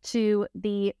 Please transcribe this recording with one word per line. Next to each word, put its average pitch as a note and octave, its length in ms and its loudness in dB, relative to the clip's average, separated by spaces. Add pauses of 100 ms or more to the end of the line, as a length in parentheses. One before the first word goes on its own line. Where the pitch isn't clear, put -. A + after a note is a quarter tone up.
to G#3+ 500 2
the G3+ 460 -2